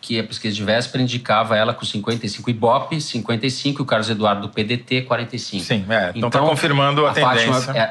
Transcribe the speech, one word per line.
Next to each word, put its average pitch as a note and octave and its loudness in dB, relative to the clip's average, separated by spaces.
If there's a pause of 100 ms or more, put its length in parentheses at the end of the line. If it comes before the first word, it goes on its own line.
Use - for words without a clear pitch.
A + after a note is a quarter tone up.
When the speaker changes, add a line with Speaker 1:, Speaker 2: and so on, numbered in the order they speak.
Speaker 1:
que A2+ -4
a G#2 -4
pesquisa G#2+ -6
de G#2+ -4
véspera A#2+ 0
indicava A#2 0
ela A2+ 2
com - -10
cinquenta A2+ -4
e - -4
cinco G#2 -6
Ibope, B2 2
cinquenta A#2 -4
e B2+ 0
cinco, C#3 -2
e - -2
o B2+ -4
Carlos A2 0
Eduardo G#2 0
do G#2 -8
P A2 -2
D A2+ -2
T, B2+ -2
quarenta A#2+ -4
e A#2 -8
cinco. F#2+ -8
Speaker 2:
Sim, G#2 0
é, G2+ 0
então A#2 0
tá C3+ 2
Speaker 1:
Então, D3 4
Speaker 2:
confirmando C#3+ 2
a C3+ 2
Speaker 1:
a C3 -2
Fátima, A#2+ 4
Speaker 2:
tendência. C3 -4 (180)